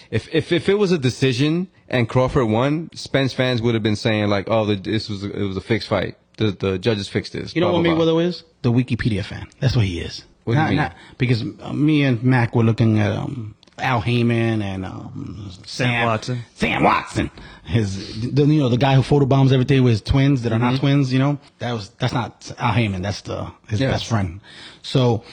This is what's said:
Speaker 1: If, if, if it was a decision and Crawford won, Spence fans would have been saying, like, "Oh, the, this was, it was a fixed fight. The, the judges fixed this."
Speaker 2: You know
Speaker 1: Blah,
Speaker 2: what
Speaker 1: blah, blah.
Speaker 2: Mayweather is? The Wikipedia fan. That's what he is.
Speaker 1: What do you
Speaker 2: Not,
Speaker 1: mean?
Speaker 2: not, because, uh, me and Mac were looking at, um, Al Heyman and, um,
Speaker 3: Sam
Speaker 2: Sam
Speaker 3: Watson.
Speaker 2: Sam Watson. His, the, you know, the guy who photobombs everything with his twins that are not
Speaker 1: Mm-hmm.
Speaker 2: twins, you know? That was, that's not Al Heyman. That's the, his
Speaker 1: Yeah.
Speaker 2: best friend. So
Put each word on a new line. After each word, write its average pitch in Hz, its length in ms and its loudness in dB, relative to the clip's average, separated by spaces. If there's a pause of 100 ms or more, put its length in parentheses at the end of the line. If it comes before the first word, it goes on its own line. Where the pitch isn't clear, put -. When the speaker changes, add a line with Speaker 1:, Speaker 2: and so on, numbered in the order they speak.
Speaker 1:
If, - 240 -4
if, 156 180 0
if 175 180 0
it 196 100 4
was 190 120 2
a 185 60 2
decision 139 720 0 (200)
and 120 220 0
Crawford 127 400 2
won, 143 460 0
Spence 135 380 -2
fans 127 280 0
would 117 140 2
have 107 80 0
been 107 140 2
saying, 107 320 0
like, 101 200 0
"Oh, 110 160 2
the, 104 120 2
this 95 300 -4
was, 101 160 -8
it 101 120 -8
was 95 220 -4
a 92 40 -4
fixed - 280 -2
fight. 87 260 -2 (220)
The, 110 140 2
the 95 280 -2
judges 104 280 -2
fixed - 260 -4
this." - 200 -10
Speaker 2:
You 160 80 0
know 180 80 2
Speaker 1:
Blah, 175 120 2
Speaker 2:
what - 20 0
Speaker 1:
blah, 165 120 2
blah. 165 100 2
Speaker 2:
Mayweather 165 200 2
is? 180 180 -6 (200)
The 120 80 2
Wikipedia 117 520 0
fan. - 220 -10 (140)
That's 131 160 0
what 110 100 4
he 87 140 -4
is. - 240 -10 (220)
Speaker 1:
What 113 80 -2
do 143 60 2
you 160 40 2
Speaker 2:
Not, 151 60 0
Speaker 1:
mean? 98 80 0
Speaker 2:
not, - 180 -4 (240)
because, 113 240 0 (180)
uh, - 120 -10
me 147 320 2
and 123 180 0
Mac 123 320 2
were 117 80 4
looking 113 340 4
at, 104 140 2
um, 107 420 -6 (240)
Al 131 240 -2
Heyman 117 600 0
and, 95 240 -6
um, 101 640 -12 (160)
Speaker 3:
Sam 127 220 -4
Speaker 2:
Sam 120 180 0
Speaker 3:
Watson. 117 340 -2 (160)
Speaker 2:
Sam 240 280 0
Watson. - 480 0 (320)
His, 107 680 -2
the, 143 140 4
you 151 140 4
know, 131 100 2
the 123 80 2
guy 135 180 4
who 131 60 6
photobombs 135 500 4
everything 131 320 4
with 123 80 6
his 107 120 2
twins 135 400 2
that 117 80 -2
are 113 80 0
not 123 140 2
Speaker 1:
Mm-hmm. 135 80 -2
Speaker 2:
twins, 139 320 2
you 131 40 2
know? 139 220 2 (200)
That 120 140 -4
was, 104 240 -8
that's 123 160 -2
not - 460 -6
Al 120 140 -2
Heyman. 101 280 0
That's 101 200 -6
the, 92 300 -8 (180)
his 104 100 -2
Speaker 1:
Yeah. 131 120 0
Speaker 2:
best 107 140 -2
friend. 98 340 -2 (440)
So 123 480 2